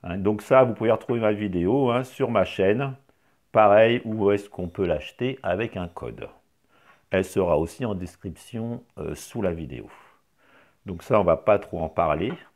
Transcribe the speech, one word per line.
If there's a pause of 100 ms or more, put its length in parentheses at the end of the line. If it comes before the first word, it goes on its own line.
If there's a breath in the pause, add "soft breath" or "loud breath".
Hein,
donc
ça,
vous
pouvez
retrouver
ma
vidéo,
hein,
sur
ma
chaîne. (560)
Pareil,
où
est-ce
qu'on
peut
l'acheter
avec
un
code. (840 soft breath)
Elle
sera
aussi
en
description, (140)
euh,
sous
la
vidéo. (960 soft breath)
Donc
ça,
on
va
pas
trop
en
parler. (240)